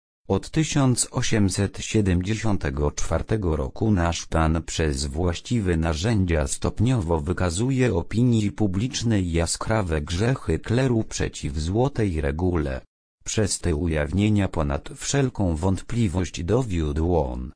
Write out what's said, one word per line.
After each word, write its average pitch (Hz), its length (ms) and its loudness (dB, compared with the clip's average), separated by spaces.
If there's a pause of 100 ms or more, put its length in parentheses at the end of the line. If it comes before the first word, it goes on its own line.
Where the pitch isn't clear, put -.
(280)
Od 98 220 0
tysiąc 143 640 2
osiemset 101 680 0
siedemdziesiątego 90 1120 0
czwartego 80 640 0
roku 73 360 -2
nasz 85 340 0
Pan 80 380 0
przez 76 420 -2
właściwe 87 720 -2
narzędzia 82 720 0
stopniowo 98 760 0
wykazuje 98 720 0
opinii 107 560 2
publicznej 101 800 0
jaskrawe 82 720 0
grzechy 85 580 0
kleru 120 440 0
przeciw 78 560 -4
złotej 101 640 0
regule. 73 600 0 (420)
Przez - 360 0
te 85 160 0
ujawnienia 87 720 2
ponad 73 480 -2
wszelką 127 600 0
wątpliwość 92 880 -2
dowiódł 85 720 0
on, 64 400 -2